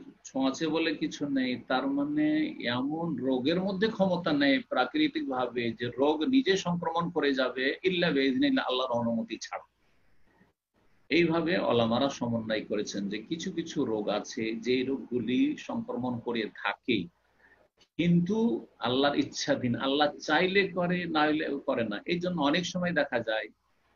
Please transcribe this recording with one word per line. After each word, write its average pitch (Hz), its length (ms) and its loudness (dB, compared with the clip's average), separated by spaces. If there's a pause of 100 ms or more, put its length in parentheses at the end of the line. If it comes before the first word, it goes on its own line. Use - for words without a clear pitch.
(260)
ছোঁয়াচে 135 420 -2
বলে 160 280 0
কিছু 147 340 -4
নেই, 127 380 -2
তার 131 200 0
মানে 151 680 0 (100)
এমন 147 500 -2
রোগের 131 480 0
মধ্যে 196 240 0
ক্ষমতা 180 460 0
নেই 139 260 4
প্রাকৃতিক 143 720 0
ভাবে 123 420 -2
যে 120 260 -6
রোগ 151 260 2
নিজে 135 340 4
সংক্রমণ 170 520 -2
করে 143 240 2
যাবে, 131 500 0
ইল্লা 175 280 2
বিইذنিল্লাহ, 135 540 2
আল্লাহর 127 260 0
অনুমতি 117 500 -2
ছাড়া। - 220 -10 (1500)
এইভাবে 165 480 2
ওলামারা 120 520 2
সমন্বয় 113 520 -4
করেছেন 104 480 -4
যে 104 80 -6
কিছু 165 340 -6
কিছু 160 340 -4
রোগ 107 240 -2
আছে 110 460 -2
যে 123 280 0
রোগগুলি 127 720 0
সংক্রমণ 123 640 -6
করে 117 300 -4 (140)
থাকে, 101 400 -2 (960)
কিন্তু 175 680 2 (120)
আল্লাহর 131 360 2
ইচ্ছাধীন, 123 600 0
আল্লাহ 139 420 0
চাইলে 185 500 2
করে, 175 380 0
না 156 160 0
হলে 151 440 2
করে 123 180 0
না। 101 220 -4
এই 175 140 0
জন্য 175 220 -2
অনেক 156 240 2
সময় 175 260 -2
দেখা 143 280 0
যায়, 110 280 -4 (480)